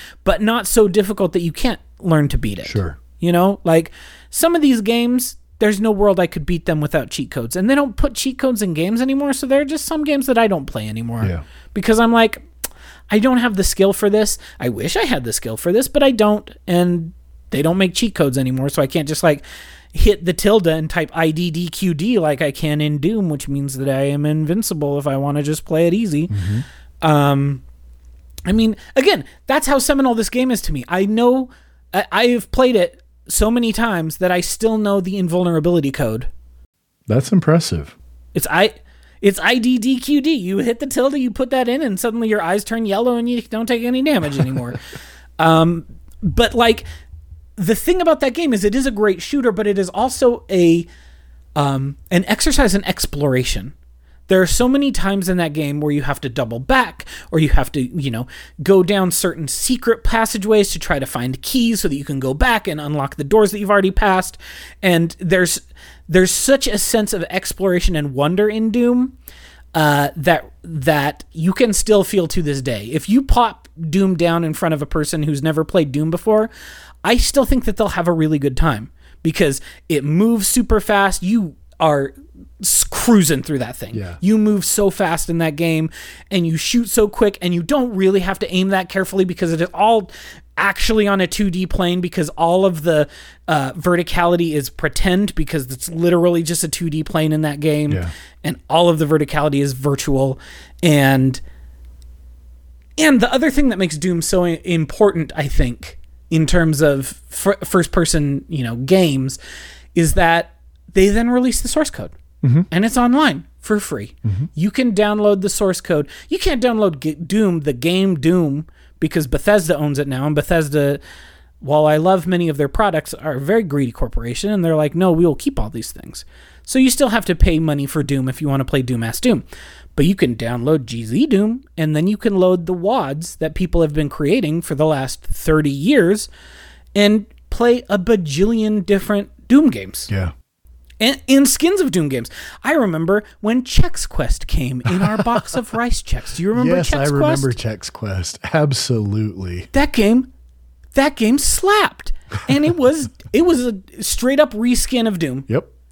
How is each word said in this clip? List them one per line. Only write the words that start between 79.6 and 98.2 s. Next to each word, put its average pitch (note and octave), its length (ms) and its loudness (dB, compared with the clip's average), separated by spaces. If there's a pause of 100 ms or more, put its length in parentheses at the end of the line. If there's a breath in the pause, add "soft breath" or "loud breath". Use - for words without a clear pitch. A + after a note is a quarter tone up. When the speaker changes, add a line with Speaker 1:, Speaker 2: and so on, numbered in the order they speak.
Speaker 1:
it C#3+ 140 0
moves G3 440 2
super G#3 320 2
fast. G3 420 0
You F#3 340 -2 (240)
are C#3+ 340 2 (480)
s-, - 240 0
cruising D#3+ 580 2
through D3+ 140 -4
that B2 180 -6
thing. A2+ 200 -12
Speaker 2:
Yeah. F#2 260 -8
Speaker 1:
You G#3 160 2
move G#3+ 260 2
so G3+ 260 0
fast E3+ 400 -2
in E3+ 100 -2
that D#3+ 180 -2
game D#3+ 320 0 (420 loud breath)
and F3+ 160 0
you D#3+ 80 0
shoot A#3 320 -2
so G#3 220 2
quick G#3 320 0
and F3+ 120 -2
you F3 80 -2
don't B3 320 -2
really F#3+ 280 2
have F#3 180 -4
to - 140 -6
aim F#3 160 0
that F#3 180 0
carefully F#3+ 380 -2
because F3+ 260 -2
it D#3+ 80 -2
is E3+ 140 0
all G#3+ 360 2 (460 loud breath)
actually G3+ 520 2
on G3 120 2
a F#3 80 2
two G3+ 220 -2
D F#3 160 -4
plane F3+ 340 -2
because F3 300 -4
all F3 360 2
of E3+ 180 0
the, D#3 260 2 (400 loud breath)
uh, C#3 240 0
verticality F3 800 0
is C#3+ 160 -4
pretend F#3 640 0
because C#3+ 380 -2
it's B2+ 160 -10
literally E3+ 540 2
just E3 200 -4
a E3 60 -4
two E3 200 -6
D D#3 140 -4
plane D#3 300 0
in D#3 80 0
that D3 180 -2
game. D3 320 0
Speaker 2:
Yeah. F2+ 200 -4 (320 loud breath)